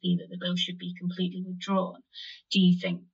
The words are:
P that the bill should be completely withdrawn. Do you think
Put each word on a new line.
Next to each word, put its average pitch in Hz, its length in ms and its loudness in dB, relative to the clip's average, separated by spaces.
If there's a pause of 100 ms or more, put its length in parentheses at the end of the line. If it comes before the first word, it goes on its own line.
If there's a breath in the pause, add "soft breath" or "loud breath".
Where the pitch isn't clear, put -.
P 180 160 2
that - 120 -6
the 185 60 -12
bill 180 220 -2
should 180 200 -2
be 180 180 -8
completely 180 460 -4
withdrawn. 185 600 -2 (500 loud breath)
Do 196 80 4
you 180 180 8
think 180 260 -4 (100)